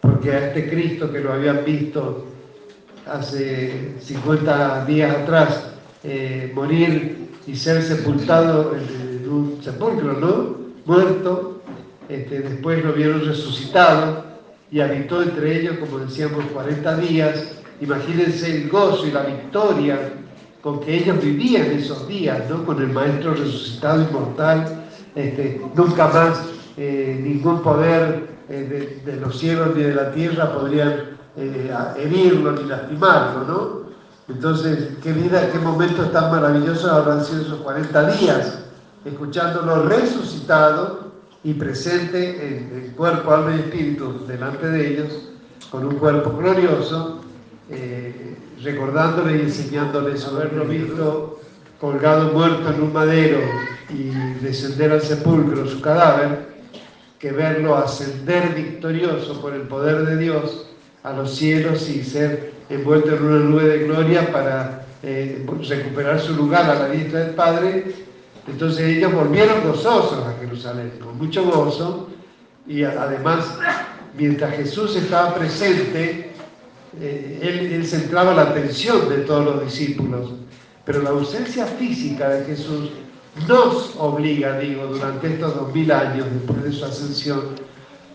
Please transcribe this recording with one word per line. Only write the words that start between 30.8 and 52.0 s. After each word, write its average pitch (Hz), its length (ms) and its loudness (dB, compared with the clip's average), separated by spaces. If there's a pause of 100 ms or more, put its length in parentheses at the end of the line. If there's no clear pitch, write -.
eh, 135 360 -6
a-, 117 260 -6
herirlo 151 540 4
ni 143 120 -4
lastimarlo, 139 800 2
¿no? 175 380 -4 (500)
Entonces, 156 560 0 (140)
qué 160 100 -2
vida, 175 400 2
qué 165 60 -2
momentos 165 540 2
tan 160 180 2
maravillosos 160 600 2
habrán 147 320 4
sido 156 200 -4
esos 151 180 -6
cuarenta 151 560 2
días, - 440 2 (440)
escuchándolo 160 840 0
resucitado 175 1300 2 (320)
y 151 100 0
presente 170 920 -2
en, 123 380 -8
en - 80 -12
cuerpo, 160 400 2
alma 156 240 4
y - 20 0
espíritu 143 680 -4
delante 135 420 -6
de 156 200 2
ellos, 147 420 -4 (400)
con 127 140 -6
un 143 120 -2
cuerpo 143 420 2
glorioso, 165 840 0 (480)
eh, 123 680 -12 (260)
recordándoles 151 800 0
y 143 40 2
enseñándoles 143 800 -2
haberlo 151 400 -4
visto 156 760 -4 (400)
colgado 151 520 2